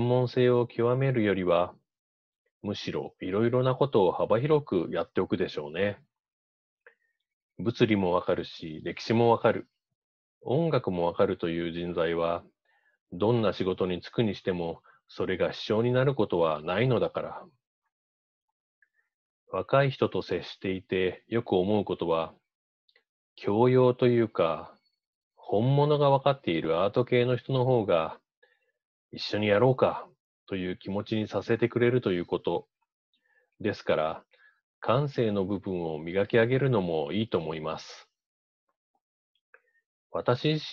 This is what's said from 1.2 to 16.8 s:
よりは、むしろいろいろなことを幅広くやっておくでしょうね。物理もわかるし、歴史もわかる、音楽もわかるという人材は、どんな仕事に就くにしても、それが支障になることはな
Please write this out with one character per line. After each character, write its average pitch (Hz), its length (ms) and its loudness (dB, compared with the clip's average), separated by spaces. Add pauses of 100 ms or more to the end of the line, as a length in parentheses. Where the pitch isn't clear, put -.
よ 101 100 4
り 92 100 -2
は、 87 320 2 (840)
む 101 140 -6
し - 160 -8
ろ 73 280 -6
い 92 100 -8
ろ 104 160 0
い 120 40 4
ろ 127 140 0
な 131 120 0
こ 135 120 0
と 101 200 4
を 80 40 2
幅 101 280 2
広 147 260 2
く 82 260 -2
や 85 120 -2
っ - 80 -12
て 95 100 0
お 90 60 0
く 104 100 -2
で 85 120 -2
し - 100 -8
ょ 76 100 -8
う - 20 -16
ね。 98 280 -4 (1600)
物 113 280 0
理 107 100 2
も 90 180 0
わ 90 80 2
か 90 140 -2
る 82 100 -6
し、 78 380 -14
歴 - 200 -10
史 117 100 -2
も 117 180 4
わ 113 80 2
か 113 120 4
る、 98 160 -4 (760)
音 160 300 -2
楽 120 200 -2
も 87 140 -2
わ 85 80 0
か 101 120 2
る 92 120 -2
と 87 120 -4
い 85 200 -2
う - 20 -8
人 87 220 -6
材 85 220 0
は、 85 280 -2 (680)
ど 104 200 0
ん 120 100 2
な 95 120 0
仕 - 100 -4
事 92 220 -2
に 90 160 -4
就 - 100 -18
く - 120 0
に 101 120 0
し - 60 -16
て 98 100 -4
も、 85 300 -6 (260)
そ 92 200 -6
れ 92 100 -2
が 85 160 0
支 - 140 -12
障 113 200 0
に 123 60 0
な 127 100 2
る 139 120 0
こ 104 100 0
と 90 140 -2
は 78 240 0
な 90 180 -2